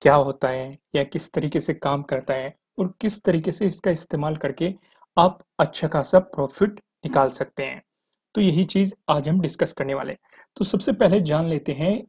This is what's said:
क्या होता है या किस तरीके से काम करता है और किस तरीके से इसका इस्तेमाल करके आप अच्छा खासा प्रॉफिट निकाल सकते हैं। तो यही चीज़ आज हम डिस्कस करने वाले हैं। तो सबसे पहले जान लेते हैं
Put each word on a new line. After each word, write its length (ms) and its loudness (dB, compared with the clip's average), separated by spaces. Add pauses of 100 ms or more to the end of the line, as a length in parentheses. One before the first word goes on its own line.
क्या 140 6
होता 320 0
है 300 -6 (180)
या 80 2
किस 300 -8
तरीके 260 -2
से 140 -4
काम 280 -4
करता 320 -4
है 220 -6 (240)
और 220 -2
किस 220 -4
तरीके 280 0
से 140 -4
इसका 260 -2
इस्तेमाल 440 -4
करके 380 -4 (440)
आप 220 4 (200)
अच्छा 280 0
खासा 320 4
प्रॉफिट 520 -2
निकाल 580 0
सकते 340 -8
हैं। 180 -10 (540)
तो 60 2
यही 220 4
चीज़ 300 0 (160)
आज 200 0
हम 120 2
डिस्कस 320 -2
करने 200 -4
वाले 180 -6
हैं। 80 -12 (360)
तो 100 -2
सबसे 260 -2
पहले 300 2
जान 240 0
लेते 260 -4
हैं 380 -2